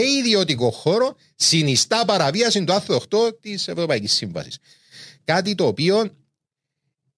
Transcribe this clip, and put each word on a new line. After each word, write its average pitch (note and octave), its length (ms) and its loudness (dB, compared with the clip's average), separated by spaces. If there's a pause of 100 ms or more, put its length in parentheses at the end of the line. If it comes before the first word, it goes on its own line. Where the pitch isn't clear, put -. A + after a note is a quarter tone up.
ιδιωτικό G3 680 0
χώρο A3+ 440 0 (200)
συνιστά D#3+ 680 2
παραβίαση G3 580 2
του E3 100 0
άρθρου F#3+ 220 0
οκτώ A3 460 0
της G#3 260 -8
Ευρωπαϊκής D#3 460 -2
Σύμβασης. E2+ 440 -6 (680)
Κάτι F#3+ 320 0
το E3+ 120 2
οποίο F#3 420 0 (1080)